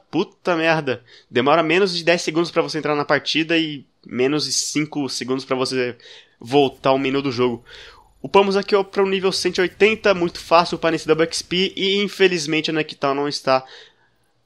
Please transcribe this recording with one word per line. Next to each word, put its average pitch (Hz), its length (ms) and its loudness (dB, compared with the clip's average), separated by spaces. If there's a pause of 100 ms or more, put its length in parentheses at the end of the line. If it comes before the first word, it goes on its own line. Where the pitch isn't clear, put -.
puta 180 460 -4
merda. 160 480 0 (260)
Demora 139 320 4
menos 175 320 0
de 170 100 -8
dez 170 180 2
segundos 165 300 -2
pra 165 100 0
você 147 160 -4
entrar 147 180 -2
na 147 80 -2
partida 156 540 0
e 151 280 -6 (200)
menos 135 400 -2
de 131 80 -6
cinco 147 560 -4
segundos 131 340 -6
pra 131 120 -4
você 127 420 -2 (420)
voltar 135 520 2
ao 139 80 4
menu 139 240 -2
do 139 80 -4
jogo. 120 340 -2 (560)
Upamos 196 340 2
aqui, 202 200 0
ó, 196 80 4
pra 196 200 0
um 196 60 0
nível 190 220 0
cento 180 260 -4
e 190 40 2
oitenta, 208 520 2
muito 175 260 -2
fácil 170 360 2
upar 165 160 -2
nesse 160 160 -4
Double 156 180 4
X - 160 -6
P, 180 340 -2
e 190 280 0
infelizmente 165 680 0
a 160 40 -2
Knockdown 151 420 -2
não 143 120 -2
está 131 380 0 (800)